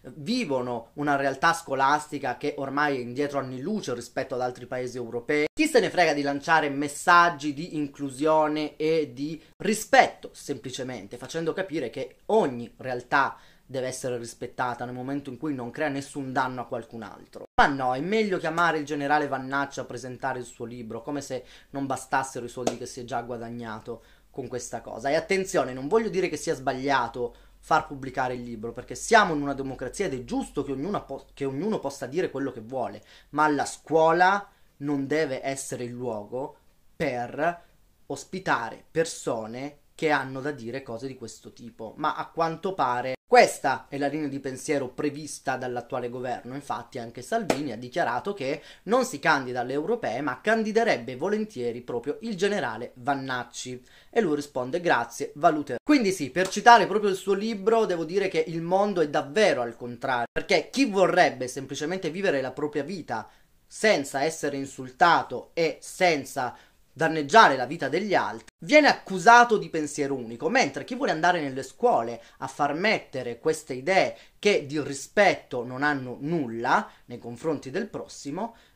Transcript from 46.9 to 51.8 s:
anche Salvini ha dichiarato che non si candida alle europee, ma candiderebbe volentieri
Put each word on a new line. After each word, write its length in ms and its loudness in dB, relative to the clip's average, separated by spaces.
anche 240 -12
Salvini 500 -2
ha 40 -8
dichiarato 580 -2
che 260 -4
non 200 2
si 160 -6
candida 400 2
alle 140 -4
europee, 460 -2
ma 200 -4
candiderebbe 760 0
volentieri 640 -4